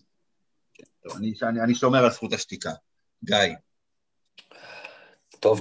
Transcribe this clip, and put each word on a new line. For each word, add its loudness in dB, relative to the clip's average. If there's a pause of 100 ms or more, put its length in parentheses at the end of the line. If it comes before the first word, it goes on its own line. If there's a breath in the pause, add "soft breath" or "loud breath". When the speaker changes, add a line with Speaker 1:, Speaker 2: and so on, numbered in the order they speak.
(1040)
Speaker 1:
טוב, -14
אני, -4 (100)
אני, -2
אני 2
שומר 4
על 6
זכות -6
השתיקה. -8 (520)
גיא. 0 (1900 loud breath)
Speaker 2:
טוב, 2